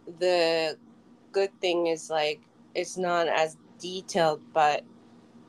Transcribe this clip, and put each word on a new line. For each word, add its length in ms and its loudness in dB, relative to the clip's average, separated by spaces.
the 580 2
good 200 0
thing 260 0
is, 220 -4
like, 320 -2
it's 240 -6
not 300 0
as 300 0
detailed, 600 -2
but 320 2